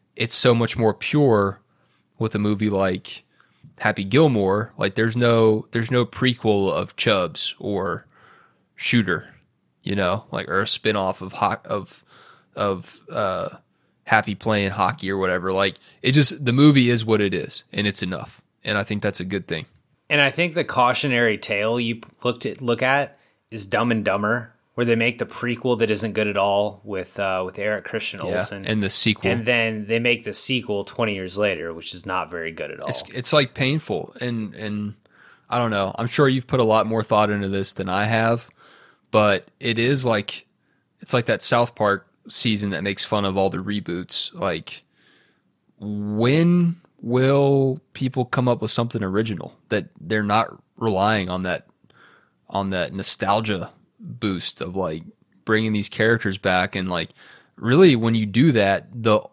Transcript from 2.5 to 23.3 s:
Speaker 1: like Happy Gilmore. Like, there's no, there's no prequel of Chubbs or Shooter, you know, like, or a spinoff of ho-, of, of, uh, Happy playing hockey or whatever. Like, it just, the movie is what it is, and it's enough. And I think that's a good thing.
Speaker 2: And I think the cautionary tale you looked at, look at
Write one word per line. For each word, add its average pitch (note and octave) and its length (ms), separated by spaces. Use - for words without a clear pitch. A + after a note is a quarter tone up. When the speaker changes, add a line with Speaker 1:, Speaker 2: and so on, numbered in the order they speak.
Speaker 1:
like F#2+ 520
Happy G#2+ 260
Gilmore. G#2+ 720
Like, G#2 180
there's A2+ 220
no, A2+ 540
there's A#2 200
no B2 140
prequel G#2+ 680
of F2+ 240
Chubbs F#2 640
or F#2+ 480
Shooter, F#2 600
you - 120
know, G2 380
like, - 160
or F#2 120
a G#2 40
spinoff G2+ 560
of F#2 140
ho-, G2+ 300
of, - 400
of, - 440
uh, F#2 480
Happy G#2+ 300
playing G2+ 360
hockey F#2 400
or G2 80
whatever. F#2 340
Like, F#2+ 240
it C3 120
just, D3 300
the A#2+ 100
movie C#3 360
is A#2 160
what A2 160
it G2 140
is, - 280
and G2+ 120
it's G2+ 160
enough. F#2 380
And G#2+ 140
I G2 40
think G#2 200
that's G2+ 180
a F2+ 40
good F#2+ 220
thing. E2+ 200
Speaker 2:
And D3 140
I C#3 80
think E3 240
the E3 100
cautionary B2 720
tale A2 420
you A#2 220
looked A#2+ 220
at, A#2 160
look A#2+ 200
at C3+ 360